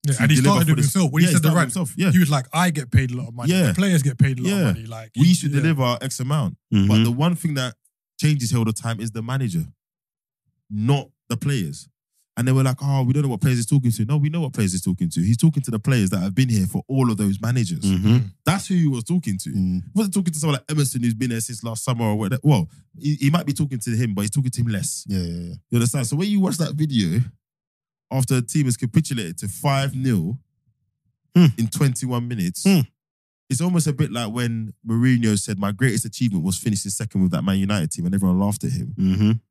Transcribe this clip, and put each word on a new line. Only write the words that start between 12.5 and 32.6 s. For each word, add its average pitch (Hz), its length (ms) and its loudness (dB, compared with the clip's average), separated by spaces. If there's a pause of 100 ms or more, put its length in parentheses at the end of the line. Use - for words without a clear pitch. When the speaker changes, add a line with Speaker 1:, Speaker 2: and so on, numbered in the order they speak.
Speaker 2:
were 131 100 4
like, 127 180 0
"Oh, 139 220 0
we 123 100 2
don't 147 120 2
know 139 60 -2
what 110 100 -6
players 127 180 2
he's 113 80 0
talking 127 240 2
to." 107 140 -2
No, 143 120 -2
we 147 140 0
know 170 120 -4
what 135 120 -4
players 101 180 0
he's 92 100 -2
talking 90 280 -2
to. 82 100 -4
He's 107 160 2
talking 151 280 2
to 123 80 -6
the 107 80 -4
players 113 300 2
that 98 100 -2
have 95 160 -4
been 131 120 2
here 101 200 2
for 98 180 -6
all 131 240 0
of 104 60 0
those 98 240 -2
managers. 110 440 -2
Speaker 3:
Mm-hmm. 98 340 4 (280)
Speaker 2:
That's 180 220 0
who 190 80 0
he 165 100 4
was 123 160 0
talking 127 360 -2
to. - 120 -8
Speaker 4:
Mm. 92 320 0
Speaker 2:
He - 120 -16
wasn't 196 200 0
talking 175 180 0
to 151 60 -8
someone 151 220 0
like - 100 -16
Emerson 135 320 -2
who's 117 120 0
been 120 160 -2
there 113 100 -4
since 117 240 -8
last 113 200 -8
summer 117 200 -2
or 107 120 2
whatever. 107 280 -2
Well, 110 240 4 (280)
he, 147 200 -2
he 139 140 0
might 170 140 0
be 143 80 -2
talking 135 280 -4
to 120 100 -6
him, 113 240 0
but 101 80 -2
he's 104 80 -2
talking 127 220 -2
to - 80 -6
him 117 80 0
less. - 400 -4
Speaker 4:
Yeah, 98 100 -2
yeah, 90 80 -2
yeah. 87 280 -8 (140)
Speaker 2:
You 120 100 -2
understand? 120 280 0
So 135 100 -4
when 196 120 0
you 208 120 2
watch 185 180 0
that 156 160 -2
video, 120 460 0 (920)
after 131 240 0
a 123 60 0
team 143 240 0
has 117 100 0
capitulated 113 640 -2
to 101 100 -8
five 139 480 -2
nil 120 420 0 (1000)
Speaker 3:
Hmm. 175 100 4 (120)
Speaker 2:
in 117 80 -2
twenty-one 123 600 -4
minutes, 92 340 -6